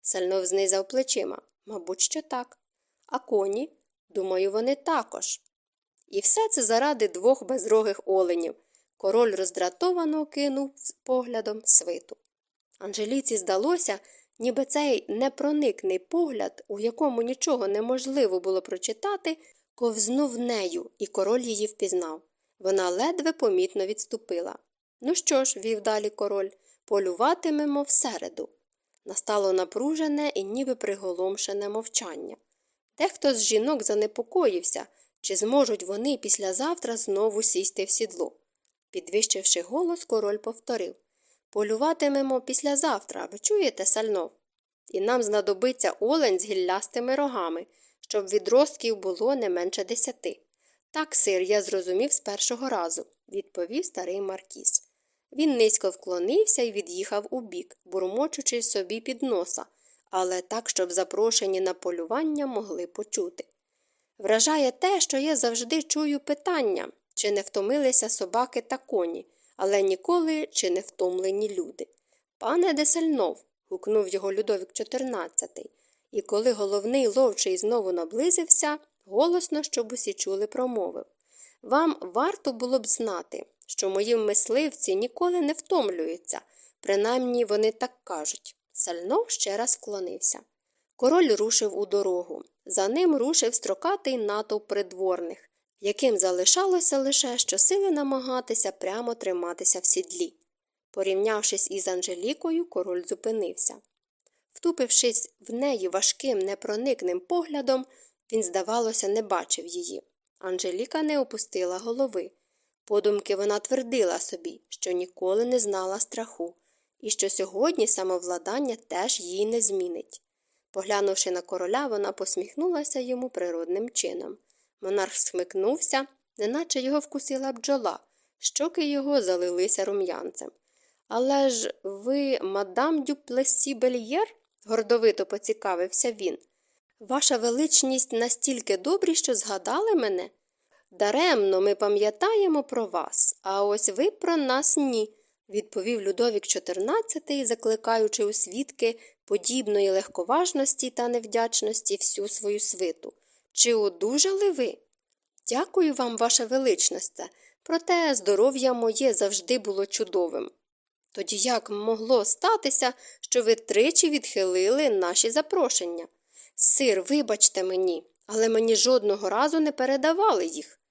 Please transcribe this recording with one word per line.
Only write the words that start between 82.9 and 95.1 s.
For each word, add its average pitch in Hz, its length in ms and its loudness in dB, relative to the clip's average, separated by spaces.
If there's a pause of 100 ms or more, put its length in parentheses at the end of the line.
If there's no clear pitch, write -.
що - 220 -4
мої 208 260 0
мисливці 220 800 2
ніколи 349 460 -2
не 294 120 0
втомлюються, 185 880 -2 (380)
принаймні 240 640 0
вони 214 260 2
так 233 200 -6 (120)
кажуть». - 520 -8 (180)
Сальнов 190 560 -2
ще - 280 -2
раз 240 180 0
вклонився. 190 640 -4 (560)
Король 285 400 6
рушив 208 420 0
у 202 80 0
дорогу. 185 580 -2 (220)
За 196 220 2
ним 311 280 4
рушив 254 400 0
строкатий 302 640 -2
натовп 208 500 -4
придворних, 185 800 -4 (320)